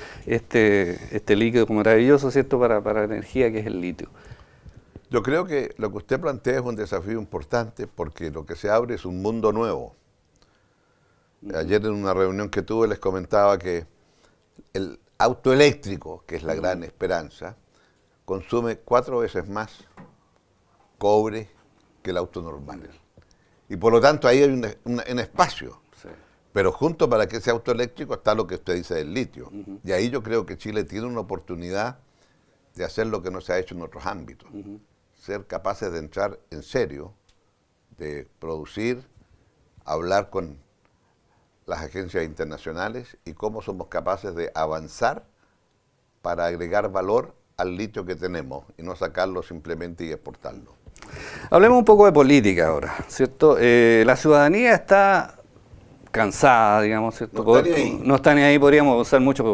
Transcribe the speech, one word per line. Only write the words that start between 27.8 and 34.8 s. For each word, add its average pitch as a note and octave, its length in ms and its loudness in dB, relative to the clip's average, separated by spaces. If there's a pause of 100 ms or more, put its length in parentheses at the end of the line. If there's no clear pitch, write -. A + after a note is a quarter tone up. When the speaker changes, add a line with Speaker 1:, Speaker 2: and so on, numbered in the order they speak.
Speaker 2:
está G#2+ 180 0
lo A2 140 -2
que F2+ 80 -10
usted F2+ 200 -4
dice F2 200 -6
del D2+ 180 -6
litio. - 340 -10
Speaker 1:
Ujú. G2 360 -16
Speaker 2:
Y F#2 80 -8
ahí G2 180 0
yo A#2+ 140 -8
creo A2 220 -4
que E2 120 -14
Chile G#2+ 260 -6
tiene A2 220 -10
una B2 140 -10
oportunidad F#2 800 -8 (760)
de F2 100 -8
hacer A2 220 -4
lo G#2+ 140 -6
que F2+ 100 -10
no F#2 100 -12
se F2+ 120 -6
ha F2+ 60 -2
hecho F#2 160 -8
en F2 60 -12
otros D#2+ 240 -16
ámbitos. - 440 -12
Speaker 1:
Ujú. G2+ 300 -18 (360)